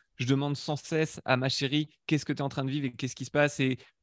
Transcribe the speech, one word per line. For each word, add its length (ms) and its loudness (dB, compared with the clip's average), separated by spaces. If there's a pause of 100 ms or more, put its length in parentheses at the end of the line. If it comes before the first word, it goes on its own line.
(160)
je 100 -2
demande 280 4
sans 220 -4
cesse 480 -2
à 140 4
ma 100 0
chérie, « 400 0 (180)
Qu'est-ce 200 0
que 80 -2
t'es 80 -4
en 80 -2
train 160 -2
de 40 -2
vivre 140 -2
et 80 -2
qu'est-ce 240 -6
qui 80 -8
se 60 -10
passe 280 2
et 200 2 (240)